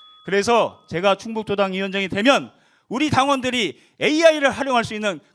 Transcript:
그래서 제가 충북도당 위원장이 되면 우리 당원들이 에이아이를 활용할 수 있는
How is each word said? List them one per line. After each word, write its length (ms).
그래서 680
제가 240
충북도당 600
위원장이 340
되면 440
우리 200
당원들이 720
에이아이를 500
활용할 340
수 100
있는 260